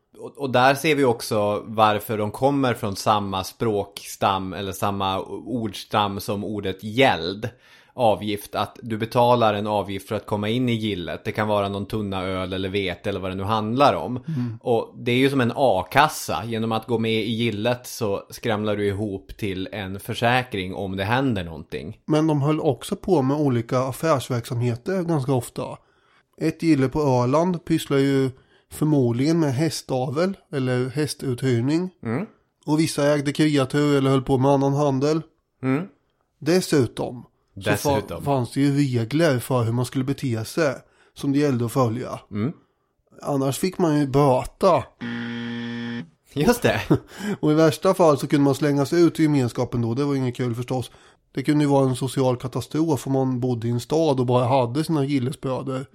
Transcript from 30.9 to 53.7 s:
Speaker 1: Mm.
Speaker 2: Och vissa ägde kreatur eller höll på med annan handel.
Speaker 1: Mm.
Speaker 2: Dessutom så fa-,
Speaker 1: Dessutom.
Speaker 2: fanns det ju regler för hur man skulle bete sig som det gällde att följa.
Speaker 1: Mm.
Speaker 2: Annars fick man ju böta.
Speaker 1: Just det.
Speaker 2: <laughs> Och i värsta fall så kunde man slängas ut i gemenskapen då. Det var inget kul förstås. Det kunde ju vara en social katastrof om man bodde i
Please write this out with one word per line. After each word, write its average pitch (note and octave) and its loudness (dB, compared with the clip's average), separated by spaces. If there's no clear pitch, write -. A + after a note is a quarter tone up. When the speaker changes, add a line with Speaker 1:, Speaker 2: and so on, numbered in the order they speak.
Speaker 1:
Mm. B2 -4
Speaker 2:
Och D3+ 2
vissa D3+ 0
ägde C#3+ 0
kreatur D3 2
eller C3+ 2
höll C3+ 2
på C3+ 2
med C3+ 4
annan C#3 2
handel. D3 2
Speaker 1:
Mm. C3 0
Speaker 2:
Dessutom C3+ 0
så G2+ -14
fa-, G#2 0
Speaker 1:
Dessutom. C3+ 0
Speaker 2:
fanns C3 0
det C3+ 0
ju C#3 4
regler C3+ 2
för B2 0
hur A2+ 0
man A#2+ 0
skulle C3 -2
bete B2 -2
sig D3+ -2
som C#3+ -4
det C#3 2
gällde C3 2
att A2+ -4
följa. B2 0
Speaker 1:
Mm. G#2 -2
Speaker 2:
Annars C#3 -2
fick F#3 -2
man D3+ 2
ju D3 2
böta. C3+ 2
Speaker 1:
Just F#3+ 2
det. A2 2
Speaker 2:
<laughs> G3+ -6
Och D3+ 2
i D3+ 4
värsta D#3+ 4
fall D#3+ 4
så D3 -4
kunde C#3+ 2
man C#3 4
slängas C#3+ 0
ut E3+ 4
i D#3+ 4
gemenskapen B2+ 0
då. A#2 0
Det C3+ -2
var C#3+ -2
inget B2+ -2
kul B2 -4
förstås. B2 -6
Det C3+ -6
kunde D3+ 4
ju C#3+ 2
vara C#3 4
en C3 -2
social B2+ 0
katastrof C#3+ -2
om C3+ 0
man C3 0
bodde A#2+ -2
i A#2 0